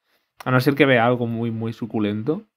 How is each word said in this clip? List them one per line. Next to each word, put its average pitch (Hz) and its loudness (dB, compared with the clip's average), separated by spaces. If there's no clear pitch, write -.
A 127 -4
no 127 4
ser 139 2
que 143 4
vea 120 4
algo 123 0
muy, 117 -4
muy 113 -6
suculento. 110 -4